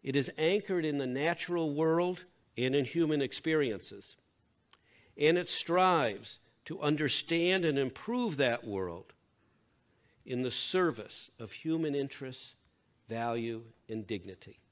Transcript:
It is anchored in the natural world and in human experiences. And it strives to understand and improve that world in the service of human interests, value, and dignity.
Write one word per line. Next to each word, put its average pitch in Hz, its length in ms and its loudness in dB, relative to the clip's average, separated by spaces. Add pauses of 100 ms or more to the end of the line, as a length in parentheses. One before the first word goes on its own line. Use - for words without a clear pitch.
It 135 120 -4
is 135 240 2
anchored 180 460 2
in 147 140 0
the 135 80 0
natural 160 680 0
world 165 520 2 (340)
and 127 160 2
in 143 100 4
human 151 380 2
experiences. 127 920 -2 (1000)
And 165 220 6
it 175 100 -2
strives 160 880 2 (260)
to - 160 -8
understand 165 840 2
and 143 140 2
improve 196 600 -2
that 123 280 2
world 95 460 -6 (1120)
in 123 180 -4
the 127 80 -2
service 156 880 -2
of 113 140 -12
human 156 420 -2
interests, 139 600 -8 (540)
value, 117 540 -4 (260)
and 110 180 -6
dignity. 95 520 -10 (140)